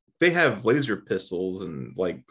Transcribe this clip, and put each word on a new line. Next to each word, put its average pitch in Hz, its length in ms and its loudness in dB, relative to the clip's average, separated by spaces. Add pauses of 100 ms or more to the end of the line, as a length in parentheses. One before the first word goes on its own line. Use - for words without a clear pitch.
(200)
they 175 100 6
have 143 340 2
laser 139 320 2
pistols 92 640 -4
and, 78 380 -10
like, 90 320 -4